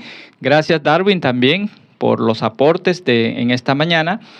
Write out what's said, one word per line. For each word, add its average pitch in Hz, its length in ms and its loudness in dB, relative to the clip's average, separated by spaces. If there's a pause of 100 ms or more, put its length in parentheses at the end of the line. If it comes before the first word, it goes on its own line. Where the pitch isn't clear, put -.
(400)
Gracias, 156 420 2
Darwin, 175 380 2
también 143 500 0 (280)
por 117 220 0
los 113 220 -2
aportes 175 640 0
de, 117 360 0
en 120 100 0
esta 123 240 -2
mañana. 165 460 -2 (180)